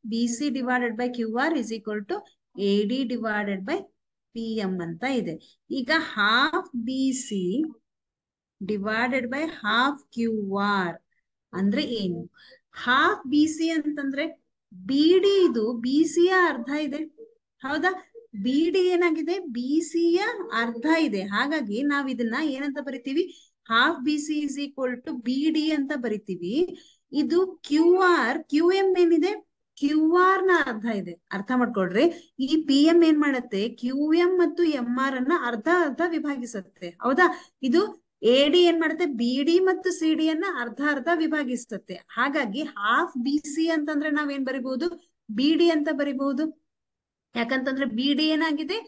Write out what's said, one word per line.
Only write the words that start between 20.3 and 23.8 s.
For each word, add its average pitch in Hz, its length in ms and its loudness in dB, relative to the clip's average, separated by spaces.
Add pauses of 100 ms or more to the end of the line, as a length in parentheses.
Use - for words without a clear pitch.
ಅರ್ಧ 233 320 -4 (160)
ಇದೆ. 208 260 0
ಹಾಗಾಗಿ 226 560 -2
ನಾವ್ 285 260 -2
ಇದನ್ನ 233 280 -4 (120)
ಏನಂತ 277 320 -6
ಬರಿತೀವಿ? 269 420 -4 (460)
Half 254 340 2